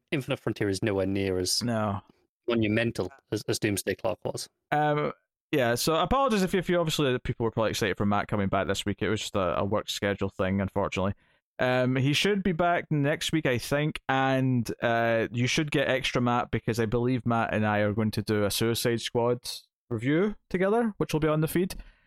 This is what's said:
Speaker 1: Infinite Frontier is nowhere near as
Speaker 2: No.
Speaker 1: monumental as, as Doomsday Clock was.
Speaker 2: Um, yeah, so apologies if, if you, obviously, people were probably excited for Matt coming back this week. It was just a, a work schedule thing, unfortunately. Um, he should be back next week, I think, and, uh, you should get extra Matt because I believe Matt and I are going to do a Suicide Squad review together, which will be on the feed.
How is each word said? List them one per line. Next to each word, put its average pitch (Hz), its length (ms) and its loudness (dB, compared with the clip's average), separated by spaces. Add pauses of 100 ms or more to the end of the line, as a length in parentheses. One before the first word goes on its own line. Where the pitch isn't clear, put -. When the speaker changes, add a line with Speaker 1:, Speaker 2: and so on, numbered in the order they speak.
(120)
Speaker 1:
Infinite 139 280 -2
Frontier 107 300 -2
is 95 140 -2
nowhere 98 240 2
near 98 320 0
as - 240 0
Speaker 2:
No. 107 380 -2 (460)
Speaker 1:
monumental 110 640 0 (200)
as, 107 160 -4
as 113 100 -2
Doomsday 101 380 -2
Clock 98 280 -4
was. - 240 -8 (240)
Speaker 2:
Um, 147 400 0 (400)
yeah, 120 240 2
so 160 200 0
apologies 220 480 2
if, 175 100 -2
if 185 160 0
you, 175 100 2
obviously, 151 400 0
people - 260 -4
were 110 60 0
probably 110 200 0
excited 92 260 0
for 107 80 0
Matt 101 220 2
coming 98 220 0
back 95 180 0
this 98 180 -2
week. 101 160 -2
It 107 80 0
was 107 120 -2
just - 140 -8
a, 90 240 0
a 98 40 0
work 101 260 -2
schedule 98 400 -2
thing, 98 320 0
unfortunately. 98 520 -2 (460)
Um, 127 360 2
he 135 180 2
should 196 280 2
be 190 100 0
back 175 380 0
next 151 420 0
week, 160 140 0
I 123 140 2
think, 147 500 -2
and, 131 600 2 (120)
uh, 117 500 2
you 120 140 0
should 156 240 0
get 143 180 0
extra 127 320 0
Matt 120 300 0
because 117 300 -2
I 113 80 2
believe 120 400 0
Matt 117 260 0
and 107 120 2
I 104 140 2
are 104 140 2
going 110 160 0
to 104 140 -4
do 104 220 2
a 98 40 2
Suicide 117 520 0
Squad 123 380 0 (520)
review 147 440 0 (140)
together, 202 480 0
which - 160 -2
will 156 60 2
be 156 80 2
on 156 140 2
the 156 60 0
feed. 180 280 0 (320)